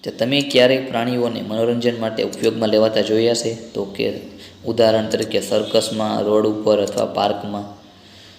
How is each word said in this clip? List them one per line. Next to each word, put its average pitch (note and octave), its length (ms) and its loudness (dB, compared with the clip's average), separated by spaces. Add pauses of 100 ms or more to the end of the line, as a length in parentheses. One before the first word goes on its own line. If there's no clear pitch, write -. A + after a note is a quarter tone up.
કે A2+ 60 -6
તમે C3 300 0
ક્યારેય C3 380 6
પ્રાણીઓને A#2+ 640 -2
મનોરંજન A#2 580 0
માટે A2 220 -2
ઉપયોગમાં A2+ 460 -2
લેવાતા A2 320 4
જોયા A2+ 340 2
છે? A2+ 200 -4
તો G#2+ 300 -8
કે G2 280 -4 (520)
ઉદાહરણ A2 440 2
તરીકે A2 320 -2
સર્કસમાં, G#2+ 840 -2
રોડ G#2+ 240 2
ઉપર G#2+ 360 2
અથવા G2+ 220 -2
પાર્કમાં. G#2 720 -4 (640)